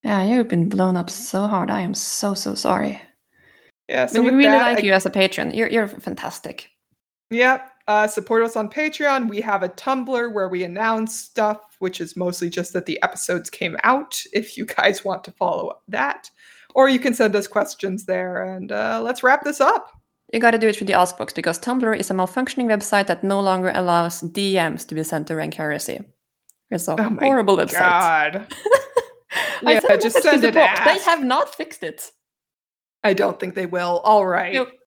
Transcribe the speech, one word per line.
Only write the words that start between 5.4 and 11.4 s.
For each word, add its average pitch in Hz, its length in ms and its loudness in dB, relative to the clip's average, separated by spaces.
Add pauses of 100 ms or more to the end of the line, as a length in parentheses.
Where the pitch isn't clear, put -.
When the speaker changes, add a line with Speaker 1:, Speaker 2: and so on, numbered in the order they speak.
Speaker 1:
You're, 226 160 -2
you're 220 200 0
fantastic. - 840 -12 (600)
Speaker 2:
Yep. 254 380 2 (200)
Uh, 214 180 4
support 220 380 0
us 233 120 -4
on 214 140 -4
Patreon. 294 580 0
We 208 120 -4
have 202 240 -2
a 180 40 -4
Tumblr 247 640 -4
where 196 160 -2
we 185 160 -4
announce 220 540 -2
stuff, 214 420 -2 (200)